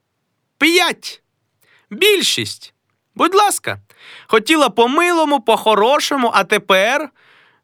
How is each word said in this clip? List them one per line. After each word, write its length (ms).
«П'ять! 640
Більшість! 840
Будь 200
ласка, 460
хотіла 420
по-милому, 720
по-хорошому, 920
а 100
тепер», 640